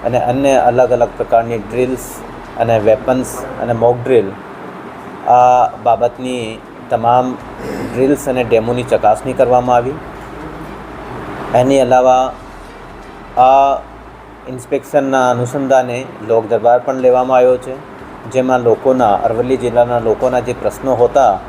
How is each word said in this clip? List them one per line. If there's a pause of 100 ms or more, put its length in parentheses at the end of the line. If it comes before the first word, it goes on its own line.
અને
અન્ય
અલગ
અલગ (100)
પ્રકારની
ડ્રિલ્સ (600)
અને
વેપન્સ (260)
અને
મોક
ડ્રિલ, (960)
આ (160)
બાબતની (280)
તમામ (560)
ડ્રિલ્સ
અને
ડેમોની
ચકાસણી
કરવામાં
આવી. (1600)
એની
અલાવા (1080)
આ (760)
ઇન્સ્પેક્શનના
અનુસંધાને (220)
લોક
દરબાર
પણ
લેવામાં
આવ્યો
છે, (420)
જેમાં
લોકોના,
અરવલ્લી
જિલ્લાના
લોકોના
જે
પ્રશ્નો
હતા